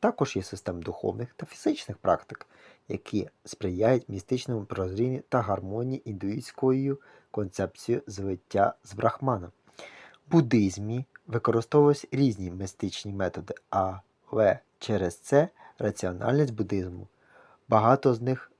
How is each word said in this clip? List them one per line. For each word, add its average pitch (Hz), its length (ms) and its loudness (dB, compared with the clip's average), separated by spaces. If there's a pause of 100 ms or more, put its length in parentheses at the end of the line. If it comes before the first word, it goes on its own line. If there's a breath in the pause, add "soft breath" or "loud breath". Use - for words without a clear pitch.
також 208 360 0
є 95 60 -2
системою 87 420 -8
духовних 107 520 -6
та - 100 -12
фізичних - 520 -4
практик, - 480 -2 (420 soft breath)
які - 400 -4 (160)
сприяють 107 640 0
містичному 110 560 -4
прозрінню 101 640 -4
та 127 120 2
гармонії 104 720 -4
індуїстською 131 880 -2 (320 soft breath)
концепцією 98 760 -4
злиття 98 680 -2 (100)
з - 100 -18
брахманом. 113 560 -2 (800 loud breath)
В - 20 -18
буддизмі 113 720 2 (220)
використовують 135 840 4
різні 107 380 2
містичні 98 600 -6
методи, 92 420 -4 (160)
але 95 880 0 (200)
через 95 380 -2
це 151 320 2 (300 loud breath)
раціональність 113 760 0
буддизму, 95 540 -4 (600 soft breath)
багато 120 460 6
з 113 60 -4
них, 127 400 -4